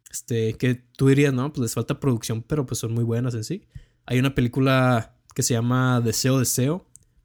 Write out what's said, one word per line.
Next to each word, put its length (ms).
Este, 420
que 220
tú 320
dirías, 260
"No, 180
pues, 100
les 120
falta 260
producción", 440
pero, 220
pues, 140
son 140
muy 120
buenas 280
en 100
sí. 200
Hay 140
una 160
película 840
que 80
se 120
llama 440
Deseo, 400
Deseo. 480